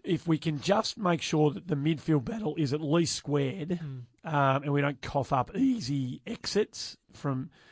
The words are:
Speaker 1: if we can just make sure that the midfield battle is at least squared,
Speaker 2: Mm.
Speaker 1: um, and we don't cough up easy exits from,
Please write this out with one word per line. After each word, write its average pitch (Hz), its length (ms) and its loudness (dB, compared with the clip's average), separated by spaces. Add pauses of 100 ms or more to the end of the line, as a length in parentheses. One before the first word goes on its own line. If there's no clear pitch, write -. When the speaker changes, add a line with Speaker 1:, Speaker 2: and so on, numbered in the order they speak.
Speaker 1:
if 165 220 -2
we 165 100 2
can 147 240 -4
just 202 360 0
make 175 240 0
sure 151 300 2
that - 160 -8
the 151 80 0
midfield 147 480 2
battle 113 340 -4
is 143 160 0
at 151 80 0
least 160 340 2
squared, 147 680 -2
Speaker 2:
Mm. 131 200 -10 (200)
Speaker 1:
um, 143 400 2
and 143 80 -2
we 143 80 4
don't 143 220 0
cough - 320 -2
up 127 240 2
easy 143 680 0
exits - 680 -2 (160)
from, 131 380 -4 (220)